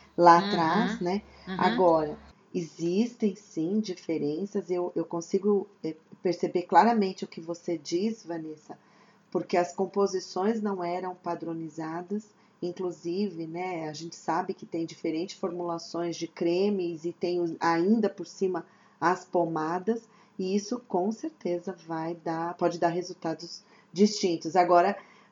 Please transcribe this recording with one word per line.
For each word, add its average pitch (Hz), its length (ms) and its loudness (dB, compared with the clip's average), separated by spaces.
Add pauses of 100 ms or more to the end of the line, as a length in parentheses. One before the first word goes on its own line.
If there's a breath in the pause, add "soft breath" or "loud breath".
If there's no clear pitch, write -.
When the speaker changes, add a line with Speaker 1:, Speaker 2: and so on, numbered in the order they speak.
(160 soft breath)
Speaker 1:
Lá 170 220 10
Speaker 2:
Uhum. 190 80 2
Speaker 1:
atrás, 180 540 2
né? 180 220 -2 (240 loud breath)
Speaker 2:
Uhum. 185 140 -8
Speaker 1:
Agora, 160 580 4 (360)
existem 185 840 0
sim 180 440 -4
diferenças, 175 920 -4
eu, 175 260 -2
eu 165 80 -2
consigo, 190 640 0 (160)
eh, 156 100 -6 (280)
perceber 175 400 0
claramente 202 640 4
o - 40 -12
que - 120 -14
você 165 380 -6
diz, 180 480 -4
Vanessa, 160 500 -12 (540 soft breath)
porque - 260 -2
as 175 160 2
composições 196 880 0
não 196 220 -4
eram 180 320 -4
padronizadas, 165 1200 -8 (260 soft breath)
inclusive, 175 840 -4
né, 165 420 -6
a 156 40 -8
gente 165 240 -12
sabe 180 360 -2
que - 140 -10
tem 165 180 -4
diferentes 165 540 -6
formulações 170 800 -4
de 165 100 -8
cremes 175 800 0
e 170 80 -4
tem 175 280 -4
os, 170 200 -2
ainda 185 500 2
por - 160 -12
cima 185 400 -4 (340 soft breath)
as - 240 0
pomadas, 175 840 -2 (280 soft breath)
e 190 200 -2
isso 233 320 -4
com 196 240 0
certeza 185 600 -6 (120)
vai 165 300 -6
dar, 170 380 -4
pode 170 240 0
dar 170 100 2
resultados 170 760 -6 (280 soft breath)
distintos. 175 640 2
Agora, 180 420 6 (340 loud breath)